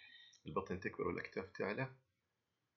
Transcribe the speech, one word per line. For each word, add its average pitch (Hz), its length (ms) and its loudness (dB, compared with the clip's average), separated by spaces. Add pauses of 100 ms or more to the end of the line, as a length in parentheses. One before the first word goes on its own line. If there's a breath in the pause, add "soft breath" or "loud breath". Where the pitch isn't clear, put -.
(460 loud breath)
البطن 87 340 2
تكبر 95 260 2
والأكتاف 87 440 0
تعلى. 110 460 0 (800)